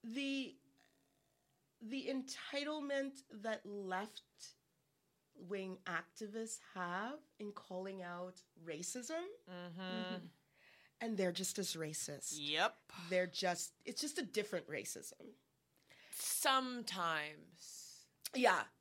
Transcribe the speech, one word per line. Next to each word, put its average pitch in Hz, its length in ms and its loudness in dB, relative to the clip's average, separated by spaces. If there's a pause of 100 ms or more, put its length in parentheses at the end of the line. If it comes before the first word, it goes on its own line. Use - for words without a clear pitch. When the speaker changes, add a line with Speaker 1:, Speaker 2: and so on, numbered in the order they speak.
Speaker 1:
the, 269 500 0 (1300)
the 240 280 -2
entitlement 277 1120 0 (200)
that 220 220 0
left-wing 202 540 -2 (1700)
activists 208 720 -4 (160)
have 196 440 0 (200)
in 208 140 -6
calling 190 500 -6
out 180 380 -6 (240)
racism, 175 460 -4 (400)
Speaker 2:
Mm-hmm. 175 300 -8
Speaker 3:
Mm-hmm. 185 460 -2 (760)
Speaker 1:
and 226 160 0
they're 185 160 6
just 185 260 0
as 190 160 0
racist. 151 640 -4
Speaker 2:
Yep. 151 360 4 (360)
Speaker 1:
They're 185 160 6
just, 175 460 0 (120)
it's - 160 -2
just 294 180 0
a 330 40 2
different 202 460 0
racism. - 680 -6 (840)
Speaker 2:
Sometimes. 180 1900 2 (300)
Speaker 1:
Yeah. 226 260 8 (200)